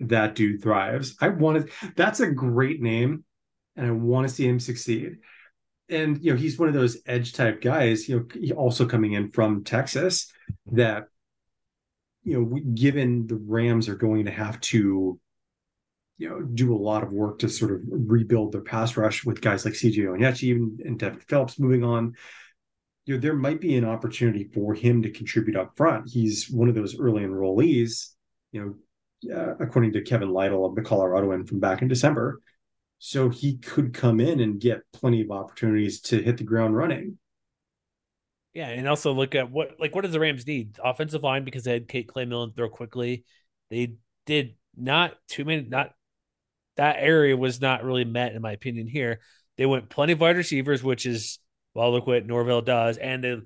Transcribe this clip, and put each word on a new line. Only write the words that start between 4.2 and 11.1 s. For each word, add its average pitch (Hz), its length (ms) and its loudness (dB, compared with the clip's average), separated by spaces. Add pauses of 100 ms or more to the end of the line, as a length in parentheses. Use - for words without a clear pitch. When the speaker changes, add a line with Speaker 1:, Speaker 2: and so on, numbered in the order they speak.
Speaker 1:
see 127 200 0
him 123 120 2
succeed. - 580 -6 (720)
And, 151 360 -2
you 160 80 4
know, 127 60 2
he's 147 200 -2
one 165 100 4
of 147 60 2
those 123 320 2
edge 120 280 -4
type 113 260 0
guys, 127 480 2
you 127 100 0
know, 120 80 -4 (140)
he 143 120 -2
also 127 340 2
coming 110 260 2
in 104 180 -2
from 107 320 2
Texas, 135 680 -2 (400)
that, 110 320 2 (1200)